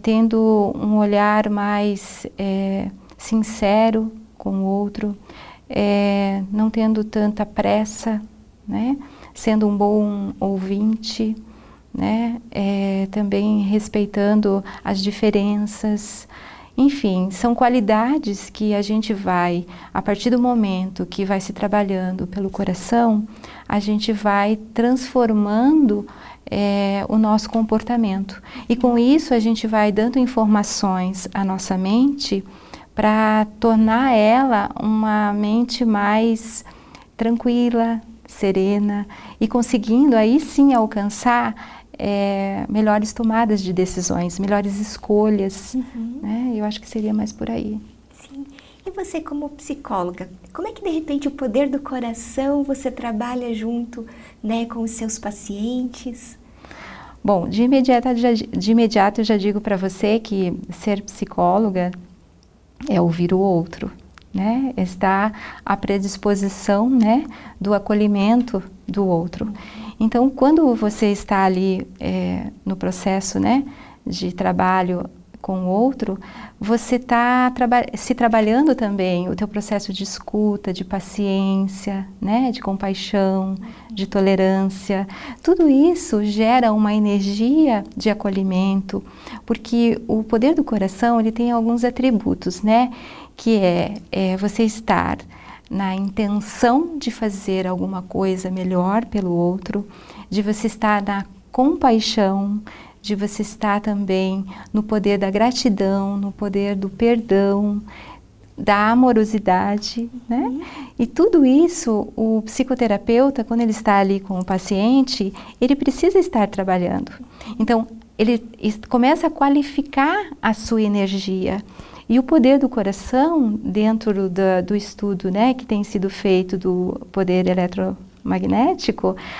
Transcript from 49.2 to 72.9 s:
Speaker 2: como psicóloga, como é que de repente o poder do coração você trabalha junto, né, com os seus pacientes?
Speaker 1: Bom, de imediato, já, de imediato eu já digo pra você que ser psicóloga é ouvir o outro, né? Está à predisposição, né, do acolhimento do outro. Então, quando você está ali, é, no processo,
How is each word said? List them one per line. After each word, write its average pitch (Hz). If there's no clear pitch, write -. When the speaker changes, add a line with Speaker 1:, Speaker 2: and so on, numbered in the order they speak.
Speaker 2:
como 294
psicóloga, 196
como 349
é 440
que -
de 392
repente 302
o -
poder 269
do 277
coração 269
você 269
trabalha 240
junto, 233
né, 233
com 233
os 226
seus 220
pacientes? 240
Speaker 1:
Bom, 190
de 208
imediato, 254
já, 240
de 214
imediato 214
eu 220
já 214
digo 202
pra 208
você 190
que 190
ser 202
psicóloga 185
é 185
ouvir 175
o 185
outro, 180
né? 233
Está 196
à 202
predisposição, 202
né, 247
do 196
acolhimento 208
do 196
outro. 175
Então, 233
quando 269
você 214
está 202
ali, 190
é, 185
no 190
processo, 190